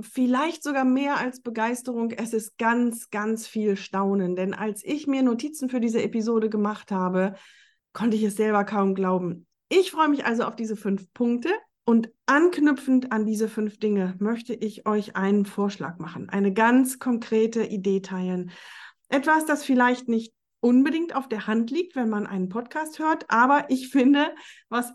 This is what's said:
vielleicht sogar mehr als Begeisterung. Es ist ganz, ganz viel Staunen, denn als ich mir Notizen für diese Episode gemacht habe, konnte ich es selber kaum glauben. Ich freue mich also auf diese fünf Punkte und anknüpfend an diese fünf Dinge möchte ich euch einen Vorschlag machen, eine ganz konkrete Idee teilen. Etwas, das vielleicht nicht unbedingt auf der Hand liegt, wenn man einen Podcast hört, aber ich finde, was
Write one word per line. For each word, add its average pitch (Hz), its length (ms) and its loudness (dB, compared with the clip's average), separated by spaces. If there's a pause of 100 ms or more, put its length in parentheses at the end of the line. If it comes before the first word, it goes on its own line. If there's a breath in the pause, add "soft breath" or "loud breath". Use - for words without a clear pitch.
vielleicht 262 640 0
sogar 269 240 0
mehr 269 320 2
als 254 240 -6
Begeisterung. 233 680 -4
Es 226 200 -6
ist 220 240 -6
ganz, 233 540 0
ganz 220 360 -4
viel 214 300 0
Staunen, 196 600 0
denn 185 180 -2
als 208 280 -6
ich 302 240 -6
mir 269 160 0
Notizen 262 460 -2
für 254 120 -2
diese 226 220 0
Episode 220 460 0
gemacht 208 420 -4
habe, 185 440 0 (580 loud breath)
konnte 220 240 0
ich 220 80 0
es 202 120 -2
selber 214 280 2
kaum 196 300 0
glauben. 185 520 -2 (220)
Ich 370 220 4
freue 311 180 2
mich 285 160 0
also 233 200 0
auf 226 120 -4
diese 220 180 -4
fünf 202 380 -4
Punkte 240 380 0 (340)
und 226 260 4 (140)
anknüpfend 277 880 4
an 214 140 0
diese 220 220 -2
fünf 214 300 -6
Dinge 196 400 0
möchte 226 360 -2
ich - 320 -8
euch 208 280 -2
einen 196 300 2
Vorschlag 202 540 -4
machen, 165 320 -12
eine 196 240 0
ganz 247 440 4
konkrete 226 640 0
Idee 196 360 -2
teilen. 185 500 -6 (600 loud breath)
Etwas, 311 340 2
das 294 180 -2
vielleicht 247 460 2
nicht 226 240 -2 (280)
unbedingt 311 540 4
auf 262 140 -4
der 214 180 -6
Hand 226 240 0
liegt, 339 260 -4
wenn 240 120 -2
man 208 180 -2
einen 185 220 -4
Podcast 302 500 -8
hört, 311 320 -2
aber 269 400 4
ich 262 200 -2
finde, 285 440 4 (340 loud breath)
was 240 260 -4